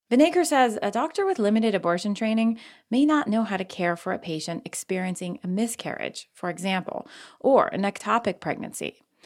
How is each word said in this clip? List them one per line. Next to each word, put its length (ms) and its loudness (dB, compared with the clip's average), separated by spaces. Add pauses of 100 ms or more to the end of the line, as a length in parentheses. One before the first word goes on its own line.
Vinaykur 380 4
says 360 4
a 100 -2
doctor 340 -2
with 140 0
limited 340 2
abortion 400 0
training 460 0 (320)
may 120 4
not 220 4
know 160 2
how 140 -2
to 80 -4
care 320 -2
for 160 -6
a 80 -4
patient 440 -6
experiencing 760 -6
a 60 -6
miscarriage, 840 -4
for 160 -8
example, 600 -4 (320)
or 340 6
an 80 -2
ectopic 560 -2
pregnancy. 640 -6 (240)